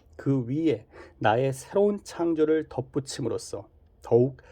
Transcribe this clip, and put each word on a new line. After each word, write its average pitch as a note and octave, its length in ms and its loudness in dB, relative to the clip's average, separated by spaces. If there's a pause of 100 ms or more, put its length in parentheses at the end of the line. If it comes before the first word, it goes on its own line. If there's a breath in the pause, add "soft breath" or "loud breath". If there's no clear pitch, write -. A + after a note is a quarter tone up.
(160)
그 C3+ 320 0
위에 C#3 380 -2 (320 loud breath)
나의 B2+ 360 2
새로운 G3+ 500 0
창조를 D#3 680 0
덧붙임으로써 - 960 -6 (340)
더욱 B2+ 400 2 (100)